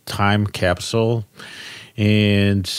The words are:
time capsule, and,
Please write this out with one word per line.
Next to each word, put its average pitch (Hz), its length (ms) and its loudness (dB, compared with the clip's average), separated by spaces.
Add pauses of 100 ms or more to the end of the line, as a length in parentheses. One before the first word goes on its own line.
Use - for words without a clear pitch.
time 104 400 0
capsule, 113 800 -2 (680)
and, 101 840 2